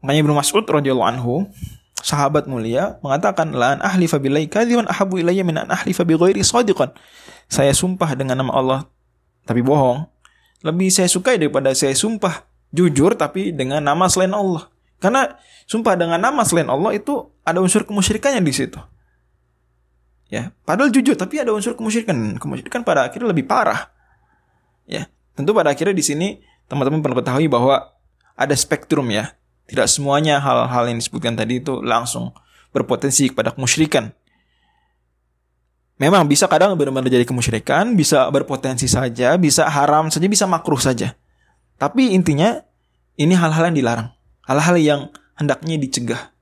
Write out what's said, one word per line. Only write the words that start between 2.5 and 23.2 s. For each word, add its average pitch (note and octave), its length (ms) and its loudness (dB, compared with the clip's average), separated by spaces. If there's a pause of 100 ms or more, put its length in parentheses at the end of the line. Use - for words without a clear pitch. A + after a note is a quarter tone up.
mengatakan, D#3 480 0
"La B2+ 240 0
an - 80 -12
ahlifa F3+ 320 0
billahi C#3+ 320 0
kadhiban A#3 400 0
ahabbu F#3 320 -2
ilayya F3+ 240 0
min D#3+ 160 -2
an - 80 -10
ahlifa - 320 -2
bi E3 160 2
ghairi F#3+ 240 4
shadiqan." G3 500 0 (540)
Saya C#3 260 2
sumpah F3 460 -2
dengan C3+ 240 -2
nama C3 160 -2
Allah C3 220 2 (680)
tapi A#2+ 160 0
bohong, C3+ 400 2 (600)
lebih F3+ 260 0
saya F#3 160 2
sukai F#3 320 0
daripada C#3+ 380 0
saya C3+ 180 0
sumpah G3+ 480 -2 (300)
jujur E3 420 2
tapi F3+ 400 -4
dengan C3+ 240 -2
nama D3+ 320 2
selain F#3 240 0
Allah. F#3+ 320 -2 (320)
Karena B3+ 380 0 (320)
sumpah A3 260 0
dengan E3+ 240 0
nama B3+ 240 0
selain E3+ 240 0
Allah D#3+ 300 0
itu C4 340 -6 (140)
ada F3 180 0
unsur G3+ 240 2
kemusyrikannya G#3+ 560 0
di D3 80 2
situ. B2+ 300 -6 (1500)
Ya, A#2 240 -8 (160)
padahal A#3 240 2
jujur B3+ 240 2
tapi F#3+ 240 -6
ada A#3 160 -2
unsur A3 240 -6
kemusyrikan. G#3+ 560 -2
Kemusyrikan - 480 -8
pada C#3+ 240 0
akhirnya A3+ 240 -6